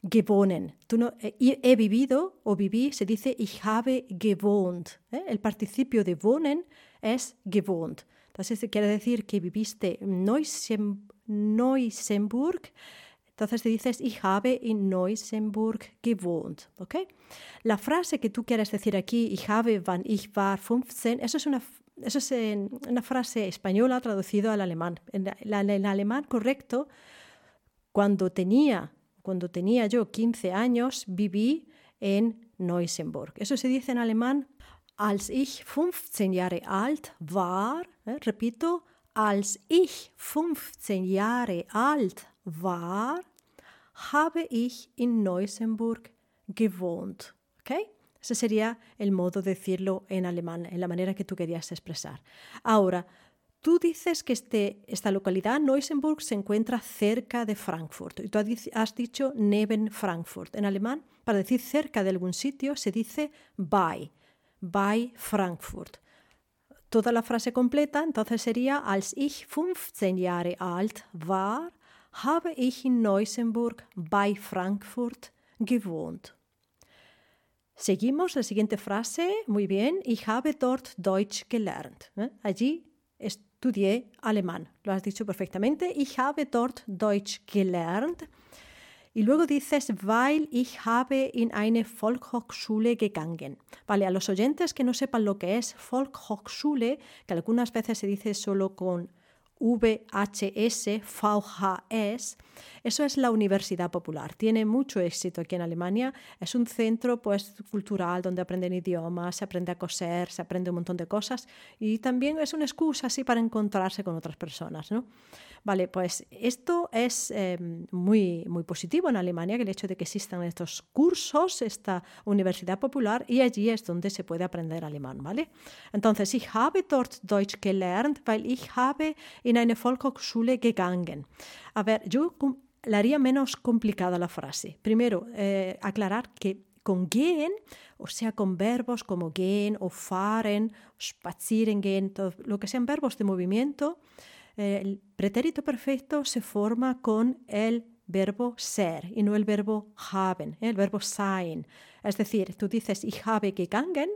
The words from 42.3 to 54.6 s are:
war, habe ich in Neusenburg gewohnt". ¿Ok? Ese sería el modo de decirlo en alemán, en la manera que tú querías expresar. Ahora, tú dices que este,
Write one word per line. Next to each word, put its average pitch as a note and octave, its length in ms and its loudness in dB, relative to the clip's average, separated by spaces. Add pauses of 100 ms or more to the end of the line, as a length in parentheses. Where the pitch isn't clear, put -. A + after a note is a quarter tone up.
war, F#3 800 -4 (880)
habe D#4+ 380 2
ich A#3+ 460 -2
in A#3+ 260 2
Neusenburg A3 880 -2 (360)
gewohnt". F3+ 880 -2 (260)
¿Ok? - 100 -12 (500)
Ese - 140 -4
sería A3 440 0 (200)
el G3+ 120 0
modo F3+ 300 2
de F#3+ 140 0
decirlo F#3+ 540 -2
en F#3 180 -2
alemán, E3+ 400 -4
en F3 140 -6
la F#3 80 -2
manera F#3 260 -2
que G3 100 -4
tú F#3+ 100 -6
querías E3+ 380 -6
expresar. D3+ 500 -10 (400)
Ahora, F#3 440 4 (540)
tú E4+ 180 4
dices E4+ 440 0
que B3 120 0
este, G3+ 520 -2